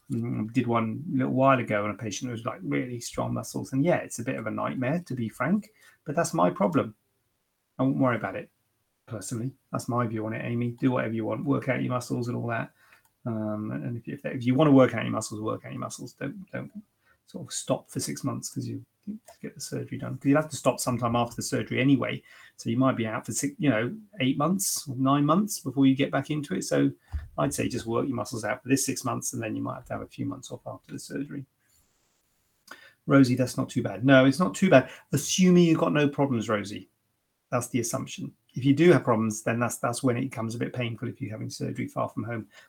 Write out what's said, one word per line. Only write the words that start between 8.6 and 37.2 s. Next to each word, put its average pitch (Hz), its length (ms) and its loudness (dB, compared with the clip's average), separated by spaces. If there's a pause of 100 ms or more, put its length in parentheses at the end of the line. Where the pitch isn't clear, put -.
personally. 113 440 -6 (220)
That's 131 160 -4
my 120 180 0
view 107 200 -4
on 110 60 -4
it, 113 120 -6
Amy. 120 340 -2
Do 135 140 2
whatever 120 220 0
you 110 100 -2
want, 110 200 -4
work 139 240 0
out 131 140 0
your 127 100 -2
muscles 123 360 -2
and 120 80 -4
all 120 100 -4
that. 117 240 -4 (560)
Um, 107 440 -4
and 131 260 -6
if, 117 100 -12
if, - 200 -8
if 127 180 -6
you 127 100 4
wanna 151 160 6
work 131 220 10
out 113 100 -2
your 120 100 -2
muscles, 110 280 -6
work 113 240 -6
out 123 80 -14
your 120 80 -8
muscles. - 320 -10
Don't, - 400 -10
don't 127 180 -8 (560)
sort 170 200 -12
of - 80 -16
stop - 360 -4
for - 80 -8
six 143 240 -6
months 123 280 -6
'cause 120 180 -6
you 117 160 -8 (220)
to - 360 -12
get - 120 -12
the 143 60 -18
surgery - 380 -8
done, 123 180 -6
'cause 135 100 -6
you'll 139 140 6
have 151 100 -2
to - 60 -10
stop - 240 0
sometime 120 360 0
after 120 200 -2
the 107 60 -6
surgery 117 380 -2
anyway. 135 420 2 (340)
So - 140 -6
you 117 60 0
might 127 200 4
be 113 100 -2
out 113 200 -4
for 127 60 -6
six, 139 260 -4
you 151 120 2
know, 113 240 0 (260)
eight 131 180 0
months 170 500 0
or 123 80 -6
nine 135 280 4
months 180 360 2
before 135 260 4
you 135 80 8
get 143 160 0
back 139 200 -2
into 151 240 -4
it. - 80 -4
So 139 300 2 (440)
I'd - 180 0
say - 140 -2
just - 180 -6
work 120 200 0
your 123 100 -2
muscles 110 280 -6
out 104 180 -4
for 120 60 -8
this 135 180 2
six - 180 -4
months, 120 280 -4
and 117 100 -6
then 110 140 -4
you 113 60 -4
might 117 140 -6
have - 100 -16
to - 80 -12
have 107 80 -6
a 107 40 -12
few 120 200 -8
months - 240 -10
off - 160 -14
after - 260 -14
the 139 60 -10
surgery. 143 480 -10 (1600)
Rosie, 135 280 6
"That's 123 240 0
not 127 100 -2
too - 140 -2
bad." 101 220 -4
No, 131 200 10
it's 139 140 4
not 190 160 0
too 190 160 2
bad, 131 200 8 (220)
assuming 175 520 6
you've 160 140 6
got 165 140 2
no 147 160 4
problems, 131 400 0
Rosie. 101 400 -4 (640)